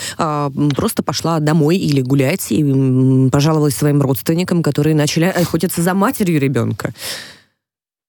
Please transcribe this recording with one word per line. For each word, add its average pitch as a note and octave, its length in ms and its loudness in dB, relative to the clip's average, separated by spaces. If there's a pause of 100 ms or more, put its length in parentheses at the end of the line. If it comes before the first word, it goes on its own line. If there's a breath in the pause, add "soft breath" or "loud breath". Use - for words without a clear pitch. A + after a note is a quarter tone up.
(180 loud breath)
а, D3+ 380 -2
м, D3 160 2
просто - 320 -2
пошла D#3+ 380 -2
домой D3+ 340 2
или D3+ 240 0
гулять C3+ 540 0
и, B2+ 80 2
м, C3 680 2
пожаловалась D3 460 2
своим D3 260 0
родственникам, E3 600 0
которые D3 320 0
начали D3+ 300 0
охотиться F3 560 -2
за F3+ 120 0
матерью F#3+ 460 0
ребенка? A#2 540 -2 (1160 loud breath)